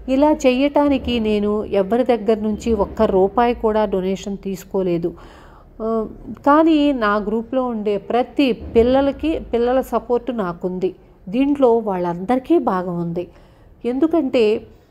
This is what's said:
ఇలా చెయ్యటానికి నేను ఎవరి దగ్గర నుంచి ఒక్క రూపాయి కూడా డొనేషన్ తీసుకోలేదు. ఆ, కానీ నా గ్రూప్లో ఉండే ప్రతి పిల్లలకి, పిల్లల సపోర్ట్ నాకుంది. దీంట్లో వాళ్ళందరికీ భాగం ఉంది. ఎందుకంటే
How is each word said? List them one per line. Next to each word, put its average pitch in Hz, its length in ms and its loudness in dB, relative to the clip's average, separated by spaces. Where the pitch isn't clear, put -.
ఇలా 285 240 4
చెయ్యటానికి 269 880 2
నేను 208 440 0
ఎవరి 196 400 0
దగ్గర 220 340 0
నుంచి 214 340 -2
ఒక్క 202 300 0
రూపాయి 208 520 2
కూడా 214 300 0
డొనేషన్ 196 520 -4
తీసుకోలేదు. 175 800 -4
ఆ, 220 240 -2
కానీ 294 460 4
నా 214 240 0
గ్రూప్లో 226 480 -2
ఉండే 214 340 -2
ప్రతి 247 540 0
పిల్లలకి, 269 840 0
పిల్లల 240 420 0
సపోర్ట్ 240 580 -2
నాకుంది. 185 560 -4
దీంట్లో 262 500 2
వాళ్ళందరికీ 190 800 0
భాగం 185 420 -2
ఉంది. 170 280 -6
ఎందుకంటే 254 840 0